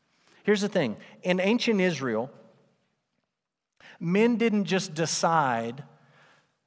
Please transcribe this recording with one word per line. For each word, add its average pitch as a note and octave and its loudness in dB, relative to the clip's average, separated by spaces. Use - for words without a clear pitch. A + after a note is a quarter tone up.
Here's G3+ 2
the G3+ -2
thing. C3 -2
In F3+ 0
ancient G#3 2
Israel, C3 -2
men G#3 2
didn't G#3 0
just F#3 -2
decide, C#3 0